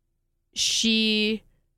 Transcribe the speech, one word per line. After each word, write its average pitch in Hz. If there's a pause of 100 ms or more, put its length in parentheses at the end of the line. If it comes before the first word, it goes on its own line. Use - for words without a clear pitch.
(540)
she, 220 (340)